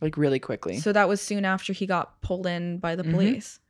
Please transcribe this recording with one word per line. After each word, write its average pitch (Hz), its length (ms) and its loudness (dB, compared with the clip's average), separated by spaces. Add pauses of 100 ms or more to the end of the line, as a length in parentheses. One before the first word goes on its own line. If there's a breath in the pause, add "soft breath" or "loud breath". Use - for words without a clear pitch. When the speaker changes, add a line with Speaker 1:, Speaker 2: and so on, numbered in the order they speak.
Speaker 1:
Like, 156 160 -2
really 139 220 4
quickly. 104 400 -6
Speaker 2:
So 202 140 0
that 202 160 4
was 202 100 2
soon 208 260 -4
after 190 280 -2
he 190 140 -4
got 175 340 -2
pulled 185 260 -4
in 175 300 -4
by 170 180 -2
the 180 80 -2
Speaker 1:
Mm-hmm. 160 80 0
Speaker 2:
police. 208 480 2 (100)